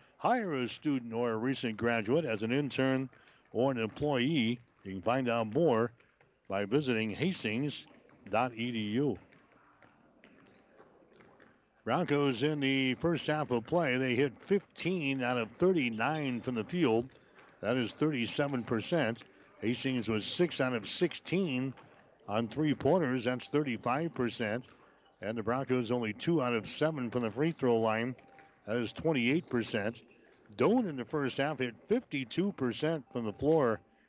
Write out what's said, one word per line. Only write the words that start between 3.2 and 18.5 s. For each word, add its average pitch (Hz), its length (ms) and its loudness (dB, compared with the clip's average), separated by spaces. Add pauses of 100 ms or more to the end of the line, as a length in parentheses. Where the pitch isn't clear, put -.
or 123 180 2
an 131 80 0
employee. 123 840 0 (240)
You 95 100 -8
can 95 80 -6
find 123 260 0
out 113 260 0
more 123 380 4 (560)
by 98 160 -2
visiting 113 460 0
hastings 127 760 -2 (480)
dot 120 240 0
E 117 160 -4
D 117 80 -4
U. 110 380 0 (2750)
Broncos 139 580 2
in 147 200 0
the 135 320 2
first 160 340 -2
half 151 240 0
of 117 140 0
play. 151 320 0
They 131 180 0
hit 135 240 2
fifteen 160 840 -2
out 123 140 0
of 110 200 -4
thirty-nine 135 840 0
from 127 160 -4
the 110 80 -2
field. 123 460 2 (500)
That 110 160 0
is 120 160 0
thirty-seven 143 720 0